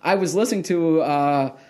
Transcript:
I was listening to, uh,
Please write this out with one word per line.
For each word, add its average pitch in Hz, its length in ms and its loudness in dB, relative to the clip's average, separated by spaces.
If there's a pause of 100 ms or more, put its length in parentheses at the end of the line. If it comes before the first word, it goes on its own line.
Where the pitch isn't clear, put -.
I 180 120 2
was 185 200 -2
listening 214 300 0
to, 165 380 0
uh, 143 540 0 (140)